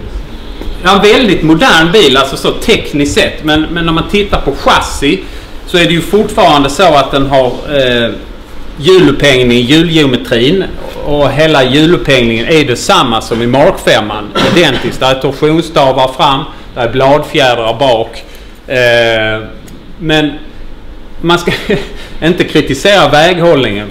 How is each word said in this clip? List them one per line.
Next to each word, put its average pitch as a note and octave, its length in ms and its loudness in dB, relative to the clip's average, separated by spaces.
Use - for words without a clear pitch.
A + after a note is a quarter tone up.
ja, F#3 120 2
en G3 60 2
väldigt G#3 420 2
modern D#3+ 480 2
bil, D#3 260 4
alltså C#3 200 -2
så D#3+ 140 -2
tekniskt - 600 -2
sett. D3 300 -2
Men, D#3 180 0
men E3 240 -4
när E3 80 0
man D#3+ 180 -2
tittar G3+ 300 0
på C#3+ 100 -2
chassi F3+ 720 -2
så F#3 100 -2
är E3+ 80 4
det D#3+ 80 0
ju E3 80 0
fortfarande E3 680 2
så E3 140 0
att C3+ 160 0
den C#3 160 0
har, C3+ 200 2
eh, B2 640 -2
hjulupphängning, C#3 840 4
hjulgeometrin C#3+ 1040 2
och C#3+ 260 0
hela D3 320 2
hjulupphängningen B2+ 840 2
är D3+ 160 2
detsamma A#2+ 580 0
som A2+ 200 -4
i A#2+ 60 0
Mark C#3 380 2
femman. G#2+ 440 0
Identiskt, C3 440 0
där C3 160 2
är C3 40 -4
torsionsstavar C#3+ 880 0
fram, D3 260 0
där B2 120 -2
är G#2+ 40 -6
bladfjädrar C3 880 0
bak. A#2 440 0
Eh, A#2 760 2
men D#3 320 0
man E3+ 180 2
ska - 120 -2
<laughs> - 380 -10
inte E3 200 0
kritisera D#3 640 2
väghållningen, D3 800 2